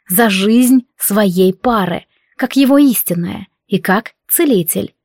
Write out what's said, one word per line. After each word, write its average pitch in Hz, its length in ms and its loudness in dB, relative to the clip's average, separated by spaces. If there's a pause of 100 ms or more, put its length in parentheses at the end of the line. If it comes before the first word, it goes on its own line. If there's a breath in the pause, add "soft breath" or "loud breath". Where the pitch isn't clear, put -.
за 220 220 0
жизнь 240 560 2 (120)
своей 190 560 0
пары, 190 520 -4 (320)
как - 180 -6
его 277 220 4
истинная 202 720 0 (200)
и 196 120 -2
как 196 340 -4 (140)
целитель. 220 760 -2